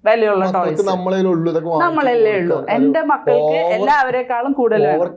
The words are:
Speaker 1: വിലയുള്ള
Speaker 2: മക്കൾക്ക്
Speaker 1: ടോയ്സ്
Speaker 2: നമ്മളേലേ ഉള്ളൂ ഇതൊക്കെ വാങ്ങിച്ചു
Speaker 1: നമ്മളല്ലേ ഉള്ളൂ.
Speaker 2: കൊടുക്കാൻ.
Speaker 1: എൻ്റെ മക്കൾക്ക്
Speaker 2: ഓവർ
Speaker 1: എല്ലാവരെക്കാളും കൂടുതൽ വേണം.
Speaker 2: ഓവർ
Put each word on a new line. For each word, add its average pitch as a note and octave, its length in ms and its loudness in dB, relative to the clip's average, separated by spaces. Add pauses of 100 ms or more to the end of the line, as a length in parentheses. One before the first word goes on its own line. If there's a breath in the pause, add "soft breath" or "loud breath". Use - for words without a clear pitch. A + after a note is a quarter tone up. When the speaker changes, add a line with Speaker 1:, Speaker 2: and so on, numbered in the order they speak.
Speaker 1:
വിലയുള്ള G#3 400 2
Speaker 2:
മക്കൾക്ക് F#3 200 -2
Speaker 1:
ടോയ്സ് E3+ 220 -2
Speaker 2:
നമ്മളേലേ F#3 420 -2
ഉള്ളൂ E3 220 0
ഇതൊക്കെ E3 180 -2
വാങ്ങിച്ചു E3+ 180 0
Speaker 1:
നമ്മളല്ലേ A#3+ 460 2
ഉള്ളൂ. F3 220 0
Speaker 2:
കൊടുക്കാൻ. G3+ 200 -4
Speaker 1:
എൻ്റെ C#4 260 2
മക്കൾക്ക് C4+ 440 0
Speaker 2:
ഓവർ D#3+ 300 0
Speaker 1:
എല്ലാവരെക്കാളും B3+ 760 0
കൂടുതൽ G#3+ 340 2
വേണം. D3+ 140 2
Speaker 2:
ഓവർ F3 180 -2